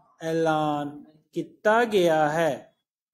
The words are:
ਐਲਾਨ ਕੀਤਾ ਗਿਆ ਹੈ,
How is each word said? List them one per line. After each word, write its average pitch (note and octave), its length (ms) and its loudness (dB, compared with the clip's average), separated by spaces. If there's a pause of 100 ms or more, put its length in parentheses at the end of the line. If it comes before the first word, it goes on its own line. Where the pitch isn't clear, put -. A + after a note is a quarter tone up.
(220)
ਐਲਾਨ D#3 800 -2 (280)
ਕੀਤਾ G#3+ 520 0
ਗਿਆ E3+ 440 2
ਹੈ, D3+ 480 -2 (380)